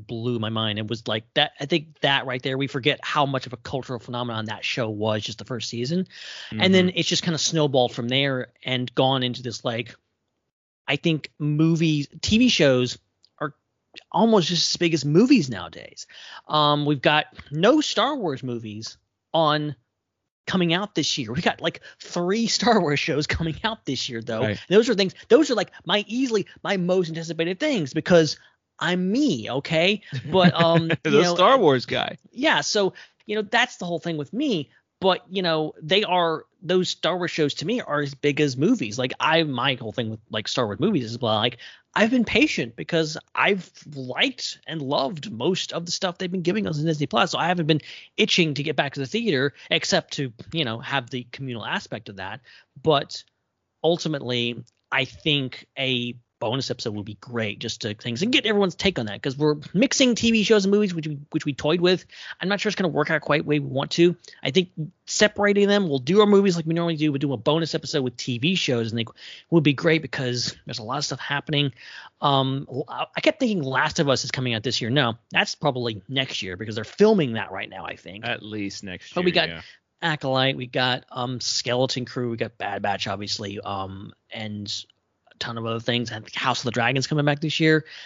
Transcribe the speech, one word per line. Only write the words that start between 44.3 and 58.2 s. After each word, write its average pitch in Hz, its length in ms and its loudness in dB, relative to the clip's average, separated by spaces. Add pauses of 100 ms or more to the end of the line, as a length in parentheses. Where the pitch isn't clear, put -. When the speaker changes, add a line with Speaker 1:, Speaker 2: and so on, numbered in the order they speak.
Speaker 1:
and 156 140 -8
loved 139 500 -2
most 147 420 -2
of 170 120 -6
the 170 60 -10
stuff 180 260 -4
they've 185 140 -8
been 185 120 -4
giving 196 240 -2
us 160 100 -4
in 147 80 -2
Disney 151 220 0
Plus. 214 240 2
So 135 80 -4
I 156 80 -2
haven't 175 180 0
been 156 160 2 (340)
itching 156 400 2
to 147 80 -4
get 151 120 -4
back 147 180 0
to 143 60 -8
the 131 80 -4
theater 156 460 0 (180)
except - 420 0
to, 135 180 -4 (200)
you 160 140 -2
know, 117 140 -6
have 135 300 -4
the 123 220 -8
communal 120 340 -10
aspect 127 440 -8
of 98 80 -14
that. 98 240 -10 (400)
But - 420 0 (600)
ultimately, 123 800 -2 (280)
I 131 140 0
think 139 600 -2 (120)
a 123 380 -4 (240)
bonus 123 320 -4
episode 110 240 -6
would 104 80 -8
be 101 160 -12
great 113 400 -6
just - 220 -10
to 107 120 -6
things 120 280 -6